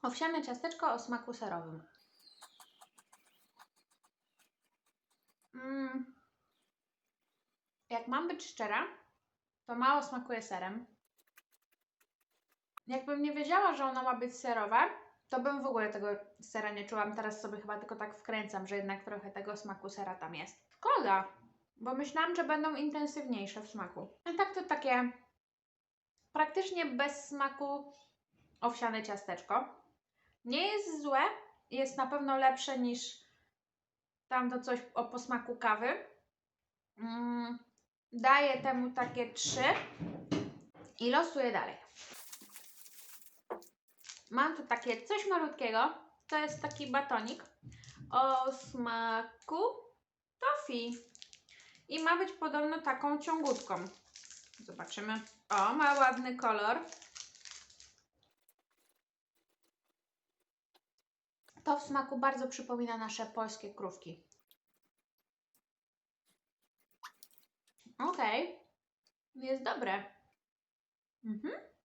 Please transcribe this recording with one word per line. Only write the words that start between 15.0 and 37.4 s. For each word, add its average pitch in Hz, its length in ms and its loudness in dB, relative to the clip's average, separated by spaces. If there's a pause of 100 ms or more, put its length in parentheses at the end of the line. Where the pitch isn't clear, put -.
to 254 120 2
bym 277 220 0
w 247 40 -2
ogóle 226 220 2
tego 208 200 -2 (340)
sera 214 280 -4
nie 202 160 -6
czułam. 214 300 0
Teraz 214 260 -4
sobie 208 180 -8
chyba 208 180 -6
tylko 214 180 -8
tak 214 220 -8
wkręcam, 208 480 -4
że 202 100 -4
jednak 196 280 -4
trochę 202 260 -8
tego 202 260 -8
smaku 196 320 -10
sera 190 260 -6
tam 165 200 -10
jest. 156 220 -10 (120)
Szkoda, 202 600 4 (480)
bo 254 180 -6
myślałam, 320 420 0
że 339 80 2
będą 302 300 2
intensywniejsze 277 840 -4
w 208 100 -14
smaku. 190 540 -10
A 339 80 -4
tak 381 220 2
to 370 80 -2
takie 262 500 2 (1200)
praktycznie 349 540 2
bez 277 420 -2
smaku 277 640 -2 (680)
owsiane 233 420 0
ciasteczko. 202 840 -4 (600)
Nie 285 280 2
jest 349 300 -2
złe, 277 180 4 (500)
jest 262 260 0
na 262 100 2
pewno 269 300 0
lepsze 262 420 4
niż 247 460 -2 (1040)
tamto 247 320 2
coś 247 200 0 (140)
o 233 100 2
posmaku 240 520 -4
kawy. 233 500 2 (920)
Mm, 240 600 -2 (540)